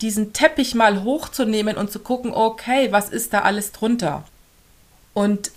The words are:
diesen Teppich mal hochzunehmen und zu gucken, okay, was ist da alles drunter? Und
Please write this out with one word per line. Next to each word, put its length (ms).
diesen 320
Teppich 420
mal 280
hochzunehmen 760
und 140
zu 80
gucken, 340
okay, 580
was 180
ist 240
da 80
alles 300
drunter? 520
Und 440